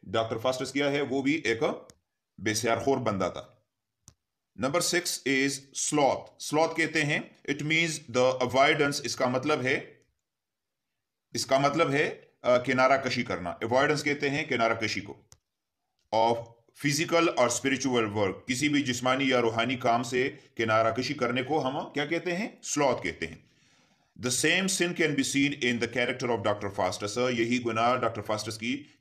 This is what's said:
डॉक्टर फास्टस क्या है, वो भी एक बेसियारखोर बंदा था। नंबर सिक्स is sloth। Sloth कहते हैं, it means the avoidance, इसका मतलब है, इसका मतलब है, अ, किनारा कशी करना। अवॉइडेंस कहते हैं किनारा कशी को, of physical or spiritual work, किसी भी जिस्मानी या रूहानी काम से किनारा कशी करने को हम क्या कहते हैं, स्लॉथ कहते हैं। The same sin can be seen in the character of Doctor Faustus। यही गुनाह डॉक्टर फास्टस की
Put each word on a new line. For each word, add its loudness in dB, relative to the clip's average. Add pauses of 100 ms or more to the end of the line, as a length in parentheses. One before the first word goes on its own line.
डॉक्टर -2
फास्टस -4
क्या 0
है, 0
वो -2
भी 0
एक -2 (520)
बेसियारखोर 0
बंदा 0
था। -14 (920)
नंबर 0
सिक्स -2
is 2 (380)
sloth। 0
Sloth 2
कहते 0
हैं, -4 (140)
it -4
means -2
the 2
avoidance, 2
इसका -2
मतलब 0
है, -4 (1300)
इसका 2
मतलब 2
है, 2 (360)
अ, 6
किनारा 4
कशी 0
करना। -4
अवॉइडेंस 0
कहते 0
हैं -2
किनारा 2
कशी -4
को, -16 (840)
of 2 (340)
physical 2
or 4
spiritual 0
work, 0 (160)
किसी 0
भी 2
जिस्मानी 0
या 4
रूहानी 0
काम 2
से -2 (180)
किनारा 2
कशी -2
करने -2
को -2
हम -4
क्या -4
कहते -4
हैं, -6
स्लॉथ 2
कहते -6
हैं। -14 (680)
The -2
same 2 (120)
sin 0
can 0
be 2
seen 2 (120)
in 2
the -2
character -2
of -2
Doctor -2 (100)
Faustus। -4
यही 0
गुनाह 0
डॉक्टर -4
फास्टस -4
की -8